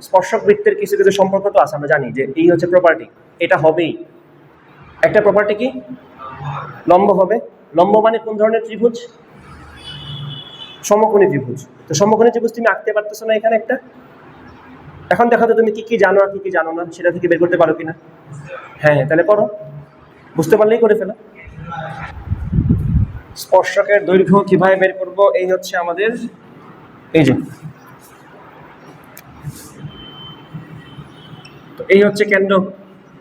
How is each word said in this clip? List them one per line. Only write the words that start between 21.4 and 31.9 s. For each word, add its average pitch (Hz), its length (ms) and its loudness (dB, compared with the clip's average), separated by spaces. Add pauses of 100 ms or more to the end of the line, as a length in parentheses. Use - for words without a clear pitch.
স্পর্শকের 190 680 2
দৈর্ঘ্য 190 380 4
কিভাবে 190 340 2
বের 185 240 2
করব? 180 180 -8 (220)
এই 185 120 -2
হচ্ছে 185 240 -4
আমাদের, 175 340 -2 (1040)
এই 160 120 4
যে, 127 100 4 (4000)
তো - 120 -12
এই 196 180 6